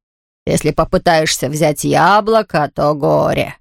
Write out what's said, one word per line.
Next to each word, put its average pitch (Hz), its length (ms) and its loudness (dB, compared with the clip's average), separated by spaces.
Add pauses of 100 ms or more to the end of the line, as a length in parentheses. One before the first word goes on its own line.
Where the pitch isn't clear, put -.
(480)
Если 151 240 -2
попытаешься 160 800 0
взять 151 340 -2
яблоко, 175 920 0
то 147 200 0
горе. 151 680 -2